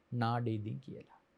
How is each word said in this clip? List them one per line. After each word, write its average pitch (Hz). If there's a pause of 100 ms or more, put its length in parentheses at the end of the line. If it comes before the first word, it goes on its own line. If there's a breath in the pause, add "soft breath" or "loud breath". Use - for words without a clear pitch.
(120)
නාඩේදින් 117
කියලා. - (180)